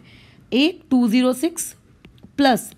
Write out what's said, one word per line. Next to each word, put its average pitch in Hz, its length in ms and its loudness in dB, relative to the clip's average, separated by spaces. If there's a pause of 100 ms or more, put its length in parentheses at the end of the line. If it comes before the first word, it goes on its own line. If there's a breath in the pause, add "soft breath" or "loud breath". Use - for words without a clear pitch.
(520 soft breath)
एक 302 380 0
टू 247 180 2
ज़ीरो 254 240 2
सिक्स 320 440 -6 (600)
प्लस 262 420 0